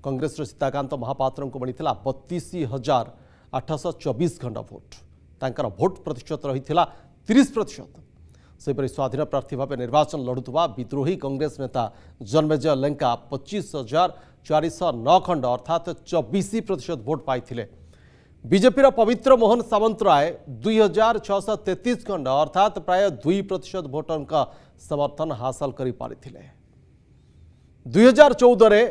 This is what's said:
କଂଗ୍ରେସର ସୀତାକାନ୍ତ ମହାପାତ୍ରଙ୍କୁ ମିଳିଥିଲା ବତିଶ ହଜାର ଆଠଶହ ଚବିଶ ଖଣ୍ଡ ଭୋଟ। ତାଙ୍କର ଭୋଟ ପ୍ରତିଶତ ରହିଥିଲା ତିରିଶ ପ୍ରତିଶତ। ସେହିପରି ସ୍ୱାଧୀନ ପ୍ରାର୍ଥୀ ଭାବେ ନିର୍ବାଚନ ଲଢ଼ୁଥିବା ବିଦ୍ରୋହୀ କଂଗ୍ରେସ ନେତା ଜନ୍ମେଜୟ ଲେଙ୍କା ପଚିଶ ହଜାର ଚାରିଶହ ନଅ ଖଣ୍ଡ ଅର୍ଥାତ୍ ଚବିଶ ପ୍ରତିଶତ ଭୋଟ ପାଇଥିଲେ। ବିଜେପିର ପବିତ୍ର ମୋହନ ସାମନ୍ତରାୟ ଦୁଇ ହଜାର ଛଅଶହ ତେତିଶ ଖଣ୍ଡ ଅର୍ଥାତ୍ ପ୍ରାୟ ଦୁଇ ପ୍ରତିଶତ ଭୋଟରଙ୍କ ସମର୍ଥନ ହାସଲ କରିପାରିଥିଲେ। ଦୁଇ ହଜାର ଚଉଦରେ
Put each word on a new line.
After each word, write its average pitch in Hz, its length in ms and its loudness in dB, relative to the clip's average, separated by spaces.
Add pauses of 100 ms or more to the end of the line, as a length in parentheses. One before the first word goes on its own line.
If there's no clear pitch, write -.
କଂଗ୍ରେସର 139 460 -6
ସୀତାକାନ୍ତ 139 400 -4 (120)
ମହାପାତ୍ରଙ୍କୁ 135 580 -6
ମିଳିଥିଲା 127 300 -4 (140)
ବତିଶ 139 440 -8 (220)
ହଜାର 131 340 0 (520)
ଆଠଶହ 156 340 -6 (120)
ଚବିଶ 151 300 -2 (100)
ଖଣ୍ଡ 117 140 -10 (120)
ଭୋଟ। - 200 -20 (520)
ତାଙ୍କର 131 240 -6 (140)
ଭୋଟ 190 140 0 (120)
ପ୍ରତିଶତ 147 360 -10 (100)
ରହିଥିଲା 151 320 -2 (440)
ତିରିଶ 262 280 6
ପ୍ରତିଶତ। - 380 -8 (720)
ସେହିପରି 139 320 -4
ସ୍ୱାଧୀନ 143 260 -2 (100)
ପ୍ରାର୍ଥୀ 139 280 -6
ଭାବେ 139 240 -6
ନିର୍ବାଚନ 147 440 0
ଲଢ଼ୁଥିବା 127 360 -4 (140)
ବିଦ୍ରୋହୀ 139 380 -4 (100)
କଂଗ୍ରେସ 139 360 -4
ନେତା 123 220 -4 (480)
ଜନ୍ମେଜୟ 151 520 2
ଲେଙ୍କା 147 260 -2 (200)
ପଚିଶ 160 380 -8 (120)
ହଜାର 147 300 0 (380)
ଚାରିଶହ 160 420 0 (180)
ନଅ 175 100 6 (100)
ଖଣ୍ଡ 165 160 -2 (120)
ଅର୍ଥାତ୍ 160 320 -4 (220)
ଚବିଶ 160 400 -2 (180)
ପ୍ରତିଶତ 165 400 -6
ଭୋଟ 147 120 -4 (100)
ପାଇଥିଲେ। 120 360 -6 (800)
ବିଜେପିର 233 420 6 (120)
ପବିତ୍ର 240 320 4 (100)
ମୋହନ 226 180 4 (120)
ସାମନ୍ତରାୟ 202 540 2 (380)
ଦୁଇ 220 200 2
ହଜାର 214 320 2 (120)
ଛଅଶହ 202 280 -2 (120)
ତେତିଶ 226 320 -4 (100)
ଖଣ୍ଡ 160 180 -4 (160)
ଅର୍ଥାତ୍ 196 340 0 (100)
ପ୍ରାୟ 185 160 2 (200)
ଦୁଇ 180 160 0 (100)
ପ୍ରତିଶତ 185 440 -8
ଭୋଟରଙ୍କ 151 400 -8 (540)
ସମର୍ଥନ 143 420 -4 (120)
ହାସଲ 131 380 -6
କରିପାରିଥିଲେ। 127 600 -10 (1400)
ଦୁଇ 147 240 6
ହଜାର 277 220 10 (100)
ଚଉଦରେ 220 500 8